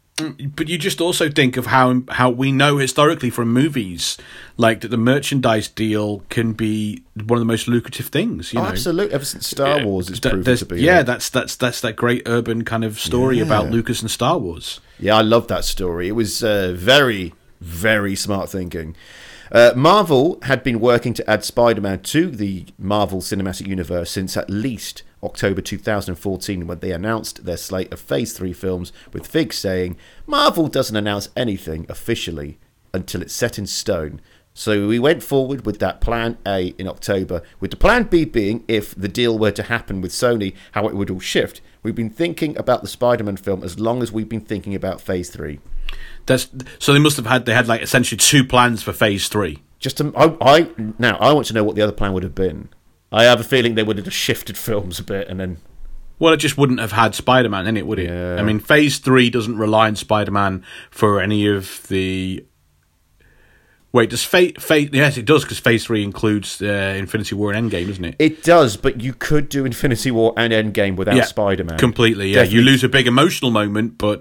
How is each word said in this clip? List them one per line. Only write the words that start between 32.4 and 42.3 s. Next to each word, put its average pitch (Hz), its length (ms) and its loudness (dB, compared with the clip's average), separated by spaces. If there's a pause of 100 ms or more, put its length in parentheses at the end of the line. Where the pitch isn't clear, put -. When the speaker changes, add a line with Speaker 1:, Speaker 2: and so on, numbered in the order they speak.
Speaker 2:
until 92 280 -6
it's - 120 -12
set 117 240 -4
in 101 80 -8
stone. 85 540 -6 (340)
So 104 320 0
we 117 140 2
went 139 240 2
forward 135 420 -2
with 101 140 -4
that 92 200 -4
plan 117 460 -2
A 95 200 -2 (120)
in 95 80 -8
October, 92 560 -4 (160)
with 95 140 -6
the - 40 -12
plan 220 280 4
B 165 220 2
being, 113 420 -2
if 107 260 -2
the 95 140 -6
deal 117 280 0
were 107 160 2
to 104 120 -6
happen 104 360 -6
with 90 120 -6
Sony, 110 420 0 (180)
how 104 140 -2
it - 80 -4
would 98 160 0
all 92 100 -4
shift. - 400 -2 (220)
We've 110 140 -4
been 113 140 -4
thinking 160 460 -4